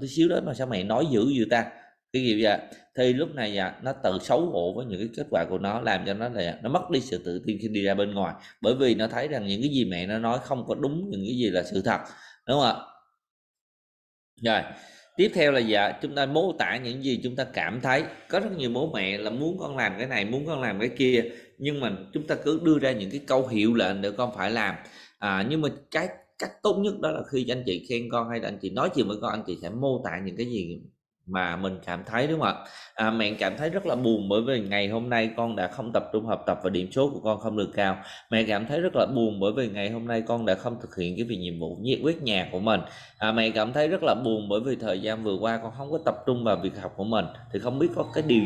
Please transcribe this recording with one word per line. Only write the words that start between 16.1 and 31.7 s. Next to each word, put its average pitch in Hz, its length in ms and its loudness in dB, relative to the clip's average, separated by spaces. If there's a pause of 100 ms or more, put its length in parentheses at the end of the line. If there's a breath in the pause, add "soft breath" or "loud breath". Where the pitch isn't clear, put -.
ta 143 100 2
mô 160 340 2
tả 98 180 0
những 127 260 -6
gì 131 200 0
chúng 123 120 -4
ta 131 80 -2
cảm 101 380 -4
thấy. 135 220 2 (260)
Có 180 100 0
rất 196 180 -4
nhiều 131 160 -2
bố 151 200 -2
mẹ 98 240 0
là 107 120 -4
muốn 151 300 -2
con 147 180 -6
làm 104 200 0
cái 127 100 -4
này, 110 180 0
muốn 131 200 -2
con 156 160 -2
làm 104 180 -2
cái 123 100 0
kia, 127 340 4 (340 loud breath)
nhưng 143 220 -4
mà 117 120 -2 (220)
chúng 151 140 -4
ta 156 80 0
cứ 160 280 0
đưa 156 160 6
ra 127 120 2
những 98 200 -4
cái 143 160 -8
câu 131 200 4
hiệu 113 260 4
lệnh 98 280 2
để 101 100 -2
con 120 260 -2
phải 95 140 0
làm. 104 240 0 (440 loud breath)
À, 98 300 0
nhưng 156 120 2
mà 147 80 2 (220)
cái 165 160 0 (320)
cách - 120 -6 (120)
tốt - 100 4
nhất 202 260 0
đó 156 120 0
là 156 100 -4 (100)
khi 127 180 0
anh 123 160 -2
chị 90 240 -2
khen 120 220 -4
con 117 180 -2
hay 117 100 -4
là 107 80 -4
anh 101 140 -6
chị 95 80 -4
nói 131 260 0
chuyện 120 120 2
với 110 140 -4
con, 113 100 -2
anh 110 160 -4
chị 87 140 -6
sẽ 87 80 -6
mô 123 360 0
tả 87 200 -4
những 90 120 -6
cái 117 80 -2
gì 92 360 -6 (460)
mà 90 280 0
mình 92 300 -4